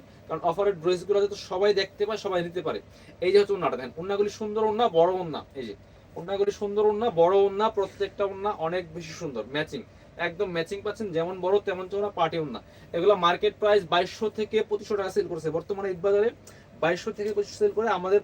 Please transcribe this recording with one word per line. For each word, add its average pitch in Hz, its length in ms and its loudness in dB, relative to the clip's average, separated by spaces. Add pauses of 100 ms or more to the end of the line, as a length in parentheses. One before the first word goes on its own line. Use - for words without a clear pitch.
(260)
কারণ 160 140 -6 (100)
অফারের 196 320 0
ড্রেসগুলো 180 420 2
যাতে 202 120 -4 (140)
সবাই 190 200 2 (100)
দেখতে - 280 -6
পায়, 214 160 -4
সবাই 185 220 0
নিতে 175 200 -6
পারে। 123 120 -4 (460)
এই - 80 2
যে 202 80 8
হচ্ছে 202 160 2
ওড়নাটা, 156 220 -2
দেখেন 123 200 -10
ওড়নাগুলি 202 320 -2 (100)
সুন্দর 214 280 -4
ওড়না, 220 160 2 (140)
বড় 175 120 6 (100)
ওড়না, 160 200 -8 (200)
এই 120 80 -10
যে 98 60 -12 (420)
ওড়নাগুলি 196 440 -2
সুন্দর 208 300 0
ওড়না, 214 160 0 (140)
বড় 175 140 8 (100)
ওড়না, 196 220 2 (100)
প্রত্যেকটা 196 540 -4
ওড়না 196 200 -4 (160)
অনেক 180 160 -2 (140)
বেশি 165 240 -12
সুন্দর, 131 220 -6 (120)
ম্যাচিং, 147 260 -4 (460)
একদম 175 300 -4
ম্যাচিং 165 300 -4
পাচ্ছেন, 208 200 -6 (100)
যেমন 175 180 -2 (100)
বড় 202 120 4 (100)
তেমন 185 260 -4
চওড়া 202 260 -2
পার্টি 165 240 0
ওড়না। 123 180 -8 (360)
এগুলো 196 180 6 (100)
মার্কেট 180 380 2
প্রাইস 208 200 4 (100)
বাইশশো 180 340 0 (120)
থেকে 214 200 0 (100)
পঁচিশশো 208 320 -4
টাকা 190 160 -4
সেল 196 160 2
করছে 160 240 -4
বর্তমানে 196 380 -4
ঈদ 165 120 -8
বাজারে, 208 220 4 (540)
বাইশশো 175 360 0
থেকে 208 180 -4
পঁচিশশো 202 260 -2
সেল 208 140 4
করে। 220 120 0 (100)
আমাদের 190 260 2